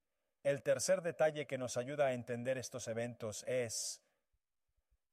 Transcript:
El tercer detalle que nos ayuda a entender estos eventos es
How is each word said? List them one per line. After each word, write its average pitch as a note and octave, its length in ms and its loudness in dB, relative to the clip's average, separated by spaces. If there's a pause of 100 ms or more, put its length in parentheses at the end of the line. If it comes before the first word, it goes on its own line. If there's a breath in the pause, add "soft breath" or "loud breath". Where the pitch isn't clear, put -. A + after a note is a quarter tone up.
(440)
El C#3+ 180 2
tercer D#3 400 2
detalle D#3 440 2
que C3+ 120 -4
nos B2 180 -2
ayuda C#3 300 2
a C3 60 4
entender A#2+ 440 -2
estos A#2+ 300 -8
eventos A#2 640 -4
es B2 520 -2 (1120)